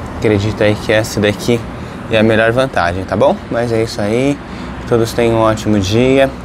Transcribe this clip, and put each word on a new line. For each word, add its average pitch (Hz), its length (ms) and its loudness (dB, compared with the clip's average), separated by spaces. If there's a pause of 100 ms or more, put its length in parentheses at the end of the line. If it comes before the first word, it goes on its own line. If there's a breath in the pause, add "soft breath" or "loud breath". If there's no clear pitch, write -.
(200)
Acredito 107 420 2
aí 107 140 2
que - 160 -4
essa 110 280 0
daqui 107 400 0 (520 loud breath)
é 113 80 4
a - 20 4
melhor 110 300 4
vantagem, 95 520 0
tá 92 140 -4
bom? 139 180 4 (140)
Mas 120 240 -2
é 110 80 0
isso 113 180 -4
aí, 123 380 0 (440 loud breath)
que - 60 -12
todos 117 240 2
tenham 113 280 2
um - 20 2
ótimo 107 380 2
dia 127 500 2 (160)